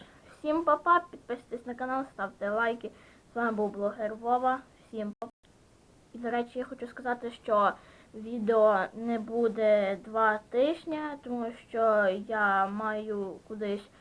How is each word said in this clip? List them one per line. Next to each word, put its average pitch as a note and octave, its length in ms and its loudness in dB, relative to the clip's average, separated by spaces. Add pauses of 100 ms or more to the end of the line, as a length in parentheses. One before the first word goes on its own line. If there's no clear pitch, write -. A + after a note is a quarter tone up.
(320)
всім D#4 320 -2
па-па, E4+ 360 4
підписуйтесь - 680 -10
на B3 100 -8
канал, C4 380 -4
ставте G3 360 -6
лайки. A3+ 420 -2 (420)
З - 20 -10
вами A#3 160 0
був G#3 200 0
блогер G#3 440 -4
Вова. B3 440 0 (200)
Всім G#3 400 -8
па-па. A#3 120 -12 (840)
І, A#3 40 -14
до A#3 120 -6
речі, A#3+ 300 -4
я B3+ 60 -4
хочу B3+ 220 -12
сказати, A#3+ 440 -6
що G#3 400 2 (420)
відео G#3+ 800 4
не A#3 260 -4
буде G#3+ 840 2
два A3 340 2 (100)
тижні, D4+ 500 0 (240)
тому A#3+ 280 -6 (180)
що A3 380 4 (200)
я G3+ 400 2
маю G#3 800 -6
кудись G#3 420 -6 (120)